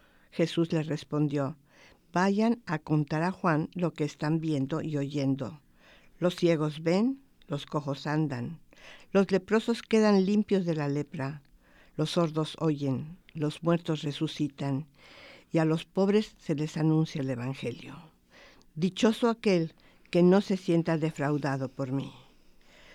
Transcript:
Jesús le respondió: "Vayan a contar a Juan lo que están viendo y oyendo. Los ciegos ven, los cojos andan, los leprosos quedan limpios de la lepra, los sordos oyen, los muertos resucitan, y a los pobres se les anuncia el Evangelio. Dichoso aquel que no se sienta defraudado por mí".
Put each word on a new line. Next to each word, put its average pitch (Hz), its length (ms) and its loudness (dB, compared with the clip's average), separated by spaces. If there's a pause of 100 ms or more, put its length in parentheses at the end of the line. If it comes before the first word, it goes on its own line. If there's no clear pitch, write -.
(300)
Jesús 165 420 0
le 160 120 0
respondió: 147 760 -2 (560)
"Vayan 208 540 2
a 160 100 -2
contar 151 460 0
a 180 80 0
Juan 170 420 0
lo 175 200 -2
que 160 100 -4
están 151 360 -2
viendo 151 440 -2
y 151 140 -4
oyendo. 135 640 -2 (580)
Los 175 160 2
ciegos 156 480 2
ven, 214 380 2 (260)
los 170 180 -6
cojos 143 400 -6
andan, 147 540 -2 (520)
los 190 200 4
leprosos 220 500 0
quedan 208 460 4
limpios 202 380 2
de 170 100 0
la 151 140 -2
lepra, 143 520 -6 (540)
los 156 160 -2
sordos 156 480 -2
oyen, 143 580 -2 (160)
los 151 300 -4
muertos 165 400 0
resucitan, 143 840 -4 (680)
y 160 60 0
a 160 80 4
los 160 200 0
pobres 202 520 0
se - 160 -6
les 151 240 -4
anuncia 156 440 2
el 131 80 -4
Evangelio. 127 640 -8 (800)
Dichoso 214 540 2
aquel 185 440 2 (380)
que 175 100 6
no 180 200 8
se 196 160 -2
sienta 165 420 0
defraudado 143 720 -2
por 131 220 -8
mí". 135 220 -6 (800)